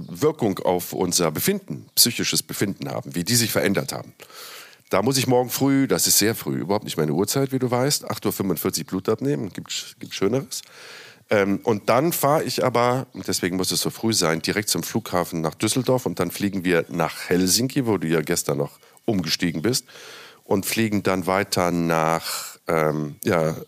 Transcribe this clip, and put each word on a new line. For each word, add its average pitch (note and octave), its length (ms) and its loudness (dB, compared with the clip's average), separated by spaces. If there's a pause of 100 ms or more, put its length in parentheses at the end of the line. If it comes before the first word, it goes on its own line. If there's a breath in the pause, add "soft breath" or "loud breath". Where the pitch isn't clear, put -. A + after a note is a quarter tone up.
Wirkung G2 520 0
auf F2+ 340 0
unser F2 380 2
Befinden, A#2 640 -4
psychisches - 480 2
Befinden F#2+ 460 -4
haben, C2 240 -6
wie E2+ 120 -2
die A2+ 100 2
sich A#2 160 4
verändert F2 400 2
haben. - 220 -10 (760 loud breath)
Da F#2+ 100 4
muss C3 160 2
ich B2 100 0
morgen B2 220 4
früh, C3+ 380 4
das F2+ 200 2
ist F2+ 120 4
sehr A2 160 4
früh, C2+ 240 -4
überhaupt F2+ 260 -2
nicht - 100 -8
meine D#2 160 0
Uhrzeit, B2 400 0
wie C3 80 -2
du B2 100 0
weißt, B2+ 400 0
acht - 160 -6
Uhr G2+ 60 2
fünfundvierzig F2+ 540 -2
Blut F#2 240 -2
abnehmen, B2 420 -2
gibt, - 480 -10
gibt - 140 -14
Schöneres. A#2 480 -2 (720 loud breath)
Ähm, G2+ 320 4
und G#2+ 260 0
dann C#3 240 2
fahr C#3+ 300 2
ich B2 200 -2
aber, B2 500 2
und - 140 -10
deswegen F#2 300 0
muss F#2 140 0
es E2+ 100 0
so E2+ 80 -2
früh A2+ 240 -2
sein, E2 280 2
direkt G2+ 280 -2
zum E2+ 140 -2
Flughafen F2 580 -2
nach D#2+ 140 -2
Düsseldorf B2+ 500 0
und F2 140 -2
dann - 100 0
fliegen G2 340 -2
wir E2+ 260 4
nach D#2+ 400 -2
Helsinki, G#2+ 580 2
wo G#2 100 2
du E2 100 -4
ja D#2+ 140 2
gestern D2 380 -2
noch C#2+ 120 -4 (340 soft breath)
umgestiegen E2+ 580 0
bist, A#2 220 0 (580 loud breath)
und G2 240 0
fliegen G#2+ 340 0
dann F#2 240 0
weiter F#2+ 460 2
nach, E2 840 0 (100)
ähm, D2+ 560 0
ja, D#2+ 320 2 (120)